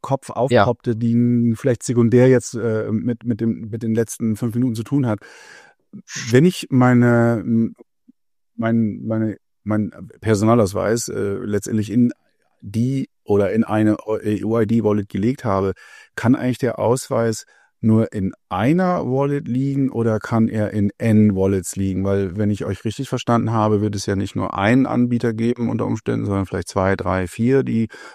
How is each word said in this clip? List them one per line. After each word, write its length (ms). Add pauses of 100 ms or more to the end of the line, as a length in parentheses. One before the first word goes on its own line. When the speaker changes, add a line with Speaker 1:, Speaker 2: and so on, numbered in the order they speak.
Speaker 1:
Kopf 260
Speaker 2:
Ja. 380
Speaker 1:
aufpoppte, 320
die 580
vielleicht 260
sekundär 460
jetzt, 280
äh, 360
mit, 320
mit 160
dem, 300
mit 140
den 120
letzten 400
fünf 180
Minuten 220
zu 80
tun 240
hat. 120 (1080)
Wenn 140
ich 280
meine, 680
m, 340 (840)
mein, 500
meine, 300 (260)
mein 300 (260)
Personalausweis, 880
äh, 280
letztendlich 540
in 220 (480)
die 500 (140)
oder 300
in 100
eine 320 (280)
E 200
U-I-D 400
Wallet 240
gelegt 380
habe, 260 (440)
kann 200
eigentlich 220
der 200
Ausweis 680 (340)
nur 320
in 220 (160)
einer 560
Wallet 420
liegen 420
oder 300
kann 300
er 220
in 260
N 360
Wallets 440
liegen? 260
Weil, 320
wenn 160
ich 140
euch 180
richtig 240
verstanden 460
habe, 260
wird 160
es 100
ja 120
nicht 180
nur 220
einen 280
Anbieter 480
geben 360
unter 160
Umständen, 400
sondern 200
vielleicht 220
zwei, 300
drei, 300
vier, 360
die, 240 (280)